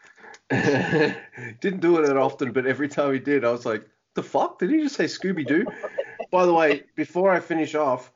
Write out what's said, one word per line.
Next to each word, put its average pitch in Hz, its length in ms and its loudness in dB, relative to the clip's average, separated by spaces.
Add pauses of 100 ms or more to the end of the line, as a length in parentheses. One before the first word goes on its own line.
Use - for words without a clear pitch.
(120)
<laughs> - 400 -18
Didn't 143 1300 -2
do 170 180 4
it 151 100 4
that 139 100 2
often, 131 340 0
but 127 140 0
every 135 240 -2
time 143 240 0
he 131 60 0
did, 135 260 0
I 117 60 2
was 120 140 -4
like, 110 220 -4 (280)
"The 143 80 -4
fuck? - 360 -2
Did 190 120 0
he 311 100 2
just 294 140 -4
say 175 100 0
Scooby 160 420 -4
Doo?" 156 180 2 (640)
By 180 140 4
the 175 80 4
way, 151 300 2 (120)
before 175 360 0
I 170 80 2
finish 160 360 -4
off, 143 400 -2